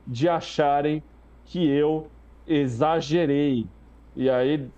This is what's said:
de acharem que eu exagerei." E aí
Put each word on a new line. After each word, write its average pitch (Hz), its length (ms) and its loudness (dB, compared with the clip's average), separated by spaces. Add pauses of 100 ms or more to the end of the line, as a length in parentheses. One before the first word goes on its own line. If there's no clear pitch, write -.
de 127 240 -2
acharem 151 720 0 (440)
que 175 240 -2
eu 151 380 0 (380)
exagerei." 143 1200 0 (500)
E 131 140 0
aí 131 480 0